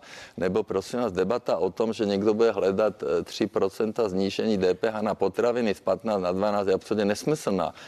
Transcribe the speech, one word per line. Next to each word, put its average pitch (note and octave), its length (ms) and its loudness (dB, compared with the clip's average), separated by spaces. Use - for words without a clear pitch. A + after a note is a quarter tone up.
nebo, F#2 260 0
prosím G2 380 -4
vás, A#2 120 0
debata G2+ 440 0
o F2+ 140 0
tom, A2+ 220 -2
že G#2+ 140 -2
někdo G2+ 280 2
bude A2+ 180 4
hledat, G2 500 0
eh, D#2+ 200 0
tři - 240 -4
procenta G#2+ 600 -2
znížení G2 500 0
D F#2 160 4
P A2+ 160 -2
H G#2+ 120 -4
na G#2 120 0
potraviny A2 600 0
z - 60 -10
patnáct F#2+ 400 -2
na F2+ 120 0
dvanáct G2+ 340 0
je F#2+ 80 4
absolutně G#2 300 0
nesmyslná. G2+ 720 -2